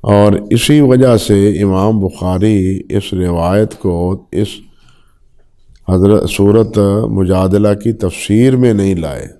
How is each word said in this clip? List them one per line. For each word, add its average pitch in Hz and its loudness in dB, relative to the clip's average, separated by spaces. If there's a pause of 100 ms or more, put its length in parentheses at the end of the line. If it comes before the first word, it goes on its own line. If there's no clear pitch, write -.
(140)
اور 104 4 (220)
اسی 147 2
وجہ 127 4
سے 107 0 (260)
امام 101 0
بخاری 95 -2 (400)
اس 98 -4
روایت 90 -2
کو 92 -4 (480)
اس 104 -4 (1400)
حضرت 92 2
سورۃ - 2 (340)
مجادلہ 95 0 (100)
کی 117 -2 (100)
تفسیر 113 0
میں 120 2
نہیں 98 0 (100)
لائے 69 -10 (140)